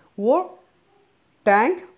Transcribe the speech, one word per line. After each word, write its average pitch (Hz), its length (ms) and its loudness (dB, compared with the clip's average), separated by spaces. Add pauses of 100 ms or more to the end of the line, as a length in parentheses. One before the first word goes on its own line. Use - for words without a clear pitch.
(180)
वो 294 420 -2 (840)
टैंक 214 380 0 (160)